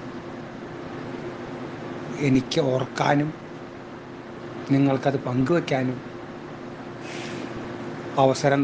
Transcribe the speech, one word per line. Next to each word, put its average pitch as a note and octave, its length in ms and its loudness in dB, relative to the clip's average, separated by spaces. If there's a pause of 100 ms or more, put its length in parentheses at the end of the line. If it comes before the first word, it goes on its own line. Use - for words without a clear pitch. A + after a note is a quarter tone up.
(2250)
എനിക്ക് C3 340 6 (120)
ഓർക്കാനും C#3+ 580 4 (1400)
നിങ്ങൾക്കത് C3+ 560 4
പങ്കുവയ്ക്കാനും B2+ 680 4 (2250)
അവസരം C3+ 420 6